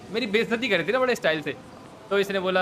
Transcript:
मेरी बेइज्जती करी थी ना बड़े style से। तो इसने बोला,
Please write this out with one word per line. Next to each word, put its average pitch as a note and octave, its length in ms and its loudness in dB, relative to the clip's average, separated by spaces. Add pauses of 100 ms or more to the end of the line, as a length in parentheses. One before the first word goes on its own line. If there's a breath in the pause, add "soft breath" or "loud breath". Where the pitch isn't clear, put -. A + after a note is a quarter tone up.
(120)
मेरी A#3 160 -2
बेइज्जती A3+ 400 2
करी F3 160 4
थी F3+ 80 0
ना B3+ 60 4
बड़े B3+ 160 2
style D#3+ 280 2
से। D3 120 -4 (560)
तो G3+ 80 4
इसने G3 220 0
बोला, F#3 220 2